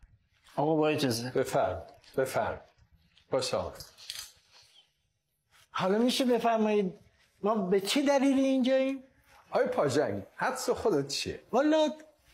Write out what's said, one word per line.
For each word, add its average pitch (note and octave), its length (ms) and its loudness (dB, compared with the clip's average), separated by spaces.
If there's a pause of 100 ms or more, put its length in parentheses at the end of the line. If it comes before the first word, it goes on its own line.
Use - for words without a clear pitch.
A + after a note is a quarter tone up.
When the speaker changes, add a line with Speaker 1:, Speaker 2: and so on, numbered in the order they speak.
(560)
Speaker 1:
آقا، D#3 200 0
با D3+ 120 4
اجازه. B2 420 0
Speaker 2:
بفرم، A2+ 520 0 (340)
بفرم. C3 440 -2 (680)
خوش - 240 -2
آمد. F2 300 -6 (1900)
Speaker 3:
حالا F#3+ 280 0
می‌شه B3 260 2
بفرمایید A3 680 2 (480)
ما G#3 120 2
به G3 260 0
چه C4 260 0
دلیل C#4 320 2
اینجاییم؟ C4+ 680 0 (460)
Speaker 2:
آقای - 160 0
پاژنگ، B2+ 560 0 (140)
حدس - 340 -4
خودت C#3 380 0
چیه؟ - 320 -6 (120)
Speaker 3:
والا D4+ 360 4 (440)